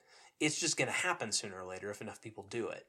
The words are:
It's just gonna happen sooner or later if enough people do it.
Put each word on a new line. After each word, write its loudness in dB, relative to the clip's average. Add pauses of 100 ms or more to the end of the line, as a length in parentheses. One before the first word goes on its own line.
(400)
It's 4
just 4
gonna 2
happen 2
sooner 0
or -6
later -4
if -8
enough -6
people -10
do 0
it. -8